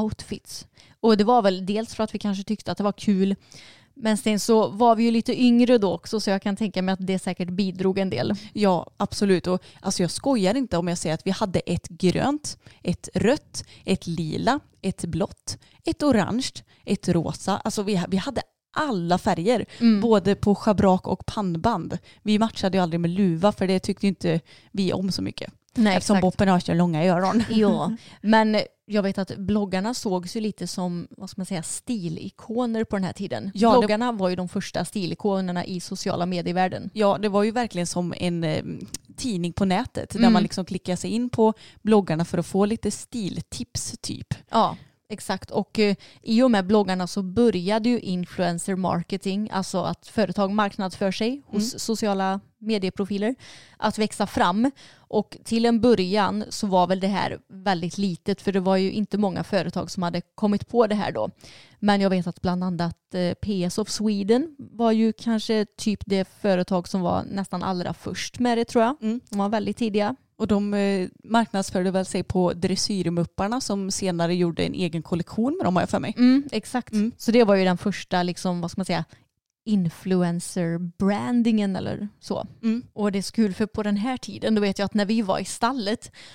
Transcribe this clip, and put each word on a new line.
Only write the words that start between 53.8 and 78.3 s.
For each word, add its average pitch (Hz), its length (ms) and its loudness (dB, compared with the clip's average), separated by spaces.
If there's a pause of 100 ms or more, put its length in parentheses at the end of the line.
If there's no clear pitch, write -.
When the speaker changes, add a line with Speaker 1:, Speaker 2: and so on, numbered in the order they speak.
Speaker 1:
växa 214 280 -2
fram. 220 440 2 (240)
Och - 500 -4
till 226 220 2
en 233 140 4
början 202 680 4
så - 180 -6
var 185 200 4
väl 185 140 0
det 190 80 0
här - 300 -2 (100)
väldigt 185 500 -4
litet, 196 440 -2
för 196 100 -2
det 190 80 2
var 190 160 2
ju 190 160 0
inte 202 260 -2
många 185 260 -2
företag 175 460 -2
som 180 120 -8
hade 175 180 -2 (140)
kommit 208 340 -2
på 233 180 4
det 208 80 0
här 202 180 -2
då. 107 180 -4 (480)
Men 202 220 2
jag 196 100 4
vet 185 160 0
att - 160 -10
bland 180 220 -2
annat, 170 500 -6
eh, 180 280 -2
P 190 220 -2
S 180 140 -4
of 214 100 -2
Sweden 214 680 0
var 226 340 0
ju 220 200 4
kanske 220 540 -2 (120)
typ 202 280 -2
det 190 220 0 (120)
företag 180 480 0
som 190 120 -2
var 180 300 -2
nästan 185 320 -6
allra 180 320 -4
först - 440 -10
med 240 200 0
det, 233 60 0
tror 233 200 2
jag. 262 180 -2
Speaker 2:
Mm. 220 180 -4 (100)
Speaker 1:
De 202 80 -6
var 196 100 0
väldigt 208 280 -2
tidiga. 214 400 -2 (200)
Speaker 2:
Och 214 100 -4
de, 202 280 2
eh, 196 340 0 (160)
marknadsförde 196 680 0
väl 185 160 0
sig 180 160 -4
på 180 300 0
dressyrmupparna 185 1080 -2
som 196 300 -4
senare 175 440 0
gjorde 175 280 0
en 170 120 -2
egen 170 280 -4
kollektion 226 540 -2
med 381 100 -2
dem, 185 100 2
har 175 60 2
jag 196 80 -4
för 196 100 0
mig. - 180 -6
Speaker 1:
Mm, 262 340 6
exakt. - 400 -6
Speaker 2:
Mm. 214 260 0
Speaker 1:
Så - 120 -4
det 233 140 8
var 202 100 6
ju 190 100 4
den 180 140 2
första, 180 440 -2
liksom, 175 380 -4